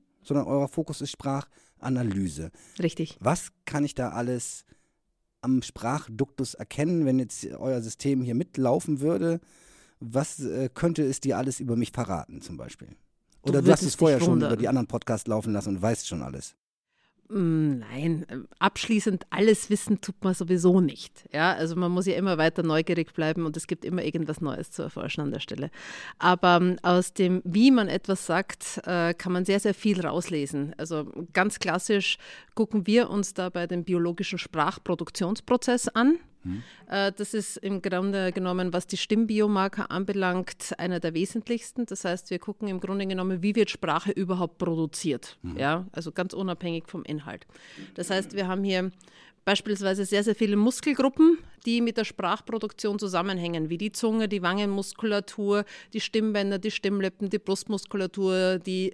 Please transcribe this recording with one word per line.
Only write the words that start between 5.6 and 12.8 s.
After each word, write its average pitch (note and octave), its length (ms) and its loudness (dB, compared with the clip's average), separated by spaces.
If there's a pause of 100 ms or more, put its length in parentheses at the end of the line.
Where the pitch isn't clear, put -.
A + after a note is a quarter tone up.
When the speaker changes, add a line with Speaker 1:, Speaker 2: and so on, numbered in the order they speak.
Speaker 1:
Sprachduktus B2+ 960 -4
erkennen, D#3+ 500 0
wenn C3 140 4
jetzt - 260 -6
euer B2+ 340 -2
System C3 420 0
hier B2 140 -2
mitlaufen C#3 640 0
würde? E3 400 0 (640)
Was, C3 400 -4
äh, B2 320 -2
könnte E3 300 0
es C3+ 180 0
dir B2+ 160 0
alles C3 240 -4
über A#2 160 -2
mich A#2+ 160 0
verraten F#2 480 -6
zum E2+ 160 -12
Beispiel? - 320 -16 (540)